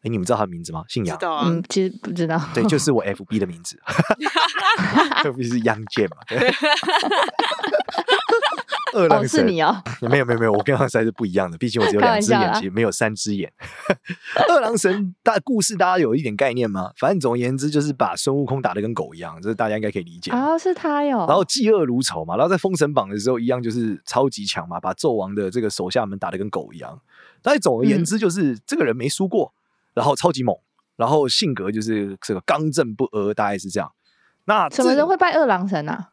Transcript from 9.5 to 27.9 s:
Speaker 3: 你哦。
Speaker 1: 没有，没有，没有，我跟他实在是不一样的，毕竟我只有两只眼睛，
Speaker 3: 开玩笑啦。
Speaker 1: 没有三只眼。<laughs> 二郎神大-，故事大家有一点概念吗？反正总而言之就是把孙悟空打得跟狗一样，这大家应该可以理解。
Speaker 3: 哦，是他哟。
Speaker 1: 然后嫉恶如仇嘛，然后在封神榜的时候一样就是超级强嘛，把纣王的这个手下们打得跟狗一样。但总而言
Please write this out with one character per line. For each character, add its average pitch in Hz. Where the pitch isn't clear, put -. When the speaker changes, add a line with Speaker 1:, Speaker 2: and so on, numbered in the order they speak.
Speaker 3:
你 165
哦。 185
Speaker 1:
没 120
有， 127
没 120
有， 113
没 113
有， 110
我 101
跟 139
他 135
实 104
在 113
是 110
不 113
一 90
样 92
的， 82
毕 123
竟 113
我 107
只 -
有 -
两 226
只 208
眼 208
睛， -
Speaker 3:
开 190
玩 208
笑 190
啦。 180
Speaker 1:
没 196
有 107
三 110
只 104
眼。 92
<laughs> -
二 339
郎 226
神 190
大-， 220
故 233
事 214
大 185
家 185
有 123
一 151
点 110
概 127
念 120
吗？ 92
反 143
正 196
总 123
而 123
言 123
之 143
就 147
是 147
把 107
孙 139
悟 143
空 131
打 95
得 101
跟 117
狗 76
一 82
样， 82
这 107
大 110
家 107
应 110
该 104
可 98
以 87
理 85
解。 -
Speaker 3:
哦， 285
是 359
他 294
哟。 247
Speaker 1:
然 147
后 185
嫉 220
恶 170
如 123
仇 82
嘛， 82
然 139
后 175
在 185
封 190
神 151
榜 104
的 104
时 110
候 127
一 117
样 123
就 117
是 110
超 135
级 101
强 87
嘛， 85
把 95
纣 135
王 98
的 98
这 120
个 110
手 92
下 113
们 98
打 90
得 95
跟 101
狗 73
一 82
样。 65
但 285
总 123
而 127
言 202